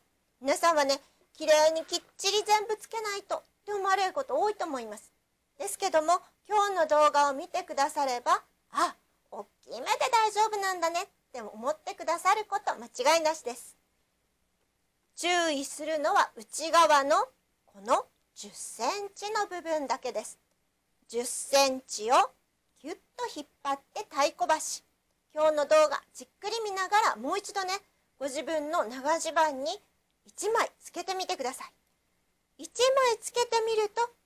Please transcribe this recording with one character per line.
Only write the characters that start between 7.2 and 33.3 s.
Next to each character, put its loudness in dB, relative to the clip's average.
を -2
見 -8
て -6
く -10
だ 2
さ -2
れ -2
ば、 2
「あ、 0
大 -12
き -16
め -8
で -8
大 4
丈 0
夫 -4
な -2
ん -6
だ 0
ね」 -2
っ -10
て -12
思 -8
っ -2
て -12
く -12
だ -2
さ 4
る -4
こ -6
と -4
間 0
違 4
い -2
な 2
し -8
で -8
す。 -20
注 0
意 -2
す -10
る -2
の 0
は 2
内 -8
側 6
の 2
こ -20
の 0
十 -16
セ -8
ン -2
チ -8
の -2
部 -10
分 -4
だ -4
け -8
で -6
す。 -16
十 -6
セ 2
ン -6
チ -4
を 4
キ -16
ュ -10
ッ -14
と -6
引 -12
っ -16
張 -2
っ -6
て -8
太 -2
鼓 -2
橋。 -2
今 4
日 2
の 2
動 6
画 -4
じ -18
っ -20
く -6
り -4
見 -4
な -4
が 4
ら 2
も -6
う -2
一 -12
度 -4
ね、 -4
ご -6
自 -6
分 -4
の 0
長 -2
襦 -4
袢 4
に -6
一 -8
枚 2
つ -20
け -10
て -4
み -6
て -4
く -8
だ -4
さ -14
い。 -20
一 -16
枚 4
つ -12